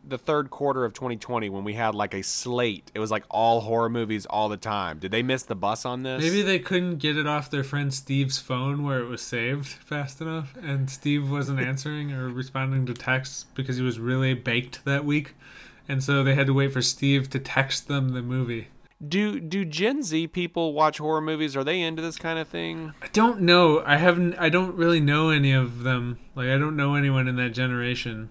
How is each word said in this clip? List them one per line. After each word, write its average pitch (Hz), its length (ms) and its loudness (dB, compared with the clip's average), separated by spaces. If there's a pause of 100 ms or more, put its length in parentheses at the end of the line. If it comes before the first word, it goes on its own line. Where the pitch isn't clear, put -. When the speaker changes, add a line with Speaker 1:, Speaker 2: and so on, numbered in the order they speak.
Speaker 1:
the 135 140 -8
third 147 340 0
quarter 135 360 0
of 104 80 -6
twenty 123 220 -6
twenty 110 340 -4
when 98 140 -6
we 104 100 -4
had, 110 200 0
like, 104 200 -2
a 98 80 -4
slate? 120 720 -4
It 107 60 -6
was, 107 100 -2
like, 107 180 -2
all 117 320 4
horror 113 300 0
movies 110 360 -2
all 107 220 0
the 107 80 -4
time. 92 420 -4
Did 92 120 -6
they 113 120 0
miss 127 200 -2
the 107 140 -6
bus 101 280 -2
on 127 200 -6
this? 131 180 -4
Speaker 2:
Maybe 185 200 2
they 190 160 2
couldn't 180 380 -2
get 151 220 -2
it 151 80 -2
off 147 240 -4
their 139 140 -2
friend 143 280 -2
Steve's 135 460 -2
phone 135 460 -4
where 135 160 0
it 120 80 -6
was 120 140 -8
saved 131 440 -2
fast 143 540 -8
enough, 160 420 -6
and 139 260 -2
Steve 143 420 -2
wasn't 139 300 -2
Speaker 1:
<laughs> - 0 -
Speaker 2:
answering 143 520 -4
or 127 160 -4
responding 131 580 -2
to 120 80 -4
texts 131 500 -4 (100)
because 131 220 -4
he 127 60 -2
was 117 160 -2
really 131 360 0
baked 123 500 -4
that 143 200 0
week, 147 300 -2 (540)
and 135 160 0
so 139 180 2
they 135 120 4
had 139 120 4
to 135 80 4
wait 139 180 2
for 127 100 0
Steve 139 480 2
to 139 80 -4
text 135 500 -2
them 139 220 0
the 127 120 -4
movie. 120 460 -4 (380)
Speaker 1:
Do, 196 340 0
do 175 240 -4
Gen 202 380 -2
Z 165 260 -2
people 170 460 -2
watch 151 240 4
horror 156 240 0
movies? 156 340 -2
Are 135 80 0
they 175 160 0
into 160 220 -2
this 165 160 -6
kind 165 200 -4
of 156 100 -6
thing? 165 520 -8
Speaker 2:
I - 140 -12
don't 220 260 4
know. 170 460 8
I 147 100 8
haven't, 175 380 4
I 165 160 2
don't 180 260 2
really 170 240 4
know 151 300 4
any 139 220 6
of 120 320 2
them. 123 340 0 (160)
Like, 127 140 -2
I 135 100 4
don't 151 180 0
know 143 200 2
anyone 135 300 4
in 127 100 0
that 123 140 0
generation. 120 800 -2